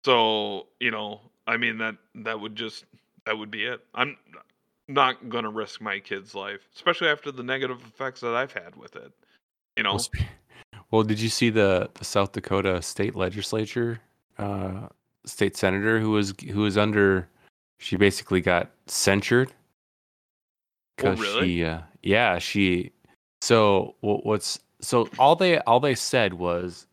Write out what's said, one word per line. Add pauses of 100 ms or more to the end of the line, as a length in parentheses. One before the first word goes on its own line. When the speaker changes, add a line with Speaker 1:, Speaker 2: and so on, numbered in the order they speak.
Speaker 1:
So, (120)
you
know, (260)
I
mean,
that, (200)
that
would
just, (400)
that
would
be
it. (140)
I'm (720)
not
gonna
risk
my
kid's
life, (140)
especially
after
the
negative
effects
that
I've
had
with
it, (640)
you
know?
Speaker 2:
Well,
sp-, (640)
well,
did
you
see
the,
the
South
Dakota
state
legislature, (380)
uh, (380)
state
senator
who
was, (160)
who
was
under, (520)
she
basically
got (160)
censured (1500)
Speaker 1:
Oh,
Speaker 2:
'cause
Speaker 1:
really?
Speaker 2:
she,
uh, (240)
yeah,
she, (500)
so
wha-,
what's, (220)
so (100)
all
they,
all
they
said
was